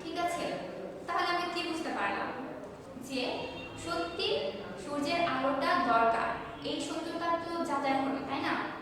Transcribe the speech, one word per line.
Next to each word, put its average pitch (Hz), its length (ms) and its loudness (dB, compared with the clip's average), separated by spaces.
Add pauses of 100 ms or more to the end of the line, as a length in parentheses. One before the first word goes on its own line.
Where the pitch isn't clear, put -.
ঠিক 330 120 -6 (100)
আছে, 349 180 0 (640)
তাহলে 349 260 2
আমি 349 200 2
কি 339 160 -2
বুঝতে 320 280 -2
পারলাম? - 320 0 (800)
যে 269 140 -2 (600)
সত্যি 339 440 0 (560)
সূর্যের 285 360 0 (140)
আলোটা 269 380 2 (200)
দরকার, 226 380 6 (400)
এই 294 80 -2 (100)
সত্যটা 320 400 -2 (160)
তো 339 80 -4 (180)
যাচাই 277 320 2
হলো, 269 180 2 (100)
তাই 277 180 -2
না? 277 60 2 (280)